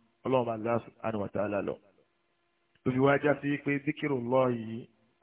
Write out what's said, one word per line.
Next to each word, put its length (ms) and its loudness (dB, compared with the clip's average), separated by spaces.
Ọlọ́run 200 2
bá 80 -2
Allah 320 -2
subhanahu 360 -6
wa 80 -6
ta'ala 320 -2
lọ. 140 -4
Ló 60 2
fi 80 0
wá 200 6
já 220 4
sí 160 -2
pé 220 -2
zikirullah 720 0
yìí, 360 -6